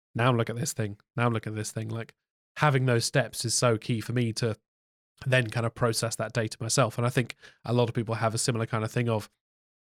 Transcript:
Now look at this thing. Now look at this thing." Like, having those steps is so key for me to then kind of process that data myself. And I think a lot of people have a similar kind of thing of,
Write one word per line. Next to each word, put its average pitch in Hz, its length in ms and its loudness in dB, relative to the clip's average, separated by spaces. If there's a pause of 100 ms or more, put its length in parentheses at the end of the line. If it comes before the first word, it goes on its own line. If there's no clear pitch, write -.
(160)
Now 120 180 4
look 117 160 2
at 113 60 -6
this 131 180 -4
thing. 104 240 -4 (180)
Now 120 140 2
look 110 160 -2
at 107 80 -6
this 107 180 -6
thing." 110 180 -6
Like, 113 260 -10 (420)
having 135 300 4
those 117 180 4
steps 123 400 -2
is 110 80 -2
so 117 240 4
key 113 240 -4
for 113 120 -6
me 120 200 0
to 110 240 -2 (720)
then 127 240 4
kind 113 160 0
of - 80 -8
process 113 400 0
that 110 180 -6
data 113 260 -2
myself. 113 380 2
And 120 80 2
I 123 60 2
think 120 240 0 (280)
a 113 100 -2
lot 120 160 4
of 117 40 -6
people 113 220 -2
have 110 180 0
a 113 60 -2
similar 113 260 0
kind 110 180 -2
of 107 80 -2
thing 123 160 0
of, 110 220 0 (580)